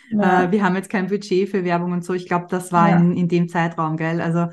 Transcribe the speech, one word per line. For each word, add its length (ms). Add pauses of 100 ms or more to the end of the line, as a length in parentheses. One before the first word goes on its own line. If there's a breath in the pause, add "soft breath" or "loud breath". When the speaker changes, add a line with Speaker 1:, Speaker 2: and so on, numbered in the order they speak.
(100)
Speaker 1:
Ja. 120
Speaker 2:
äh, 280
„Wir 140
haben 120
jetzt 120
kein 200
Budget 420
für 120
Werbung“ 300
und 140
so. 80
Ich 120
glaub, 220
das 240
war 160
Speaker 1:
Ja. 20
Speaker 2:
in, 280
in 100
dem 220
Zeitraum, 480
gell? 240
Also 300